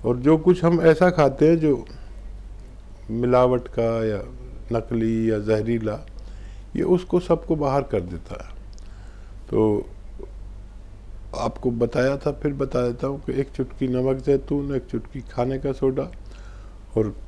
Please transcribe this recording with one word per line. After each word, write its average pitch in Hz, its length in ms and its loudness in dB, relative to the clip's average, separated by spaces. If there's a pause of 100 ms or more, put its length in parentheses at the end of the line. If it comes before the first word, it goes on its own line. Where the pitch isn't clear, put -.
और 123 120 2
जो 139 220 6
कुछ 180 260 4
हम 170 160 6
ऐसा 165 300 8
खाते 147 380 6
हैं 165 100 6
जो 147 260 2 (1300)
मिलावट 123 580 4
का 113 380 0
या 104 160 -2 (500)
नकली 113 580 0
या 107 80 2
जहरीला, 107 600 0 (760)
ये - 60 0
उसको 180 380 2
सबको 170 360 0
बाहर 139 260 2
कर 117 180 0
देता 87 440 -10
है। - 100 -12 (960)
तो 107 360 4 (1500)
आपको - 340 -2
बताया 123 460 2
था, 143 160 -2
फिर 143 200 -2
बता 135 300 0
देता 123 240 -2
हूँ 139 140 -4
कि 135 200 -2
एक 135 100 -2
चुटकी 143 380 -2
नमक 127 280 2
जैतून, 139 580 0
एक 127 120 -2
चुटकी - 340 -6
खाने 127 380 -2
का 135 140 -2
सोडा 135 380 0 (840)
और 107 180 2 (140)